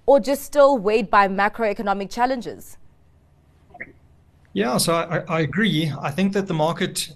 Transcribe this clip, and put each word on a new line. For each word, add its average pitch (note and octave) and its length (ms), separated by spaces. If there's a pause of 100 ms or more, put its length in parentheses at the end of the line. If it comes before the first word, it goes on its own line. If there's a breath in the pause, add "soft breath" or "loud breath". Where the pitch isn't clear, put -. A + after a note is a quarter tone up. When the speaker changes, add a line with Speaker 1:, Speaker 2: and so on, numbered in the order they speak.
Speaker 1:
or C#4 140
just C4+ 240
still C#4 340
weighed G#3 320
by G3+ 200
macroeconomic G3+ 800
challenges? A#3+ 680 (1800)
Speaker 2:
Yeah, A3+ 240
so E3+ 200
I, E3+ 240 (100)
I E3 100
agree. D#3+ 580
I D3 140
think F#3+ 220
that G3 120
the F#3 80
market E3 640